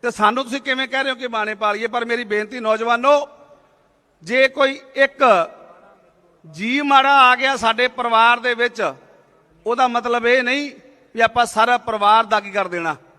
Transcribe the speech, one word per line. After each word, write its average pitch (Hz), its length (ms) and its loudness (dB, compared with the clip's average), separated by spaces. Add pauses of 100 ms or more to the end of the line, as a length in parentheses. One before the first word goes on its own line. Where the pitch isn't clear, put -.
ਤੇ 240 80 -4
ਸਾਨੂੰ 220 340 0
ਤੁਸੀਂ 254 160 -8
ਕਿਵੇਂ 262 280 -4
ਕਹਿ 269 140 -4
ਰਹੇ 269 80 -4
ਹੋ 254 60 -4
ਕਿ 247 120 -10
ਬਾਣੇ 214 260 -6
ਪਾ 208 180 -2
ਲਈਏ? 214 140 -4
ਪਰ 233 180 -4
ਮੇਰੀ 233 200 -4
ਬੇਨਤੀ 214 360 -6
ਨੌਜਵਾਨੋ, 240 680 0 (920)
ਜੇ 247 260 0
ਕੋਈ 269 320 -2 (160)
ਇੱਕ 269 280 0 (1200)
ਜੀ 208 380 -6
ਮਾੜਾ 277 380 4
ਆ 254 160 6
ਗਿਆ 262 200 -2
ਸਾਡੇ 226 340 0
ਪਰਿਵਾਰ 240 500 2
ਦੇ 240 140 -2
ਵਿੱਚ, 233 280 -4 (840)
ਉਹਦਾ 240 220 0
ਮਤਲਬ 240 380 -2
ਇਹ 247 160 2
ਨਹੀਂ 269 280 -4 (440)
ਵੀ 226 60 -2
ਆਪਾਂ 226 260 2
ਸਾਰਾ 226 320 0
ਪਰਿਵਾਰ 220 460 2
ਦਾਗੀ 202 260 -4
ਕਰ 196 180 -4
ਦੇਣਾ। 170 280 -6 (220)